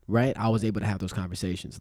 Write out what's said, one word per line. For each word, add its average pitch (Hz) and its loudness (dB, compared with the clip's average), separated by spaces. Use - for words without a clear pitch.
right, 117 4
I 113 0
was 110 4
able 104 0
to 92 -2
have 98 0
those 90 -4
conversations 90 -4